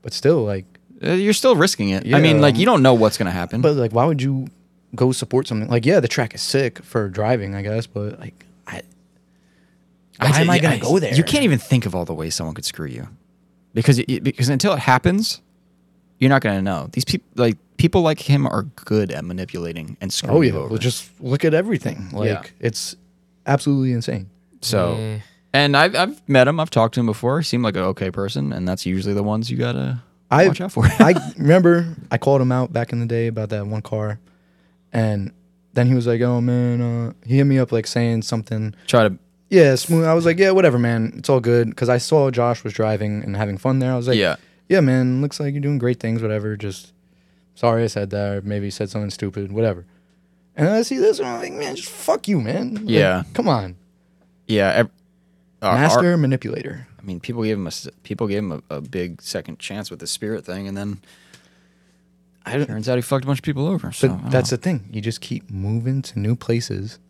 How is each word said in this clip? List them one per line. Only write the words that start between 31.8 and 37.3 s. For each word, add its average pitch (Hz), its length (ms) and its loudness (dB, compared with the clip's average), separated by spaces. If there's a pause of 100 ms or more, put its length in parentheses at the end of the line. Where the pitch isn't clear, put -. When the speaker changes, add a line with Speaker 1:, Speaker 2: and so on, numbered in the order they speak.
Speaker 1:
I 120 60 0
called 139 240 2
him 127 100 2
out 127 200 0
back 117 220 -4
in 117 60 -2
the 117 80 -2
day 117 200 -2
about 110 220 -4
that 104 160 -6
one 107 160 -6
car, 107 380 -6 (760)
and 107 380 -2 (420)
then 123 140 4
he 131 60 4
was 120 140 2
like, 117 140 2
"Oh, 123 200 2
man," 123 400 0
uh, 117 320 -4 (120)
he 123 120 2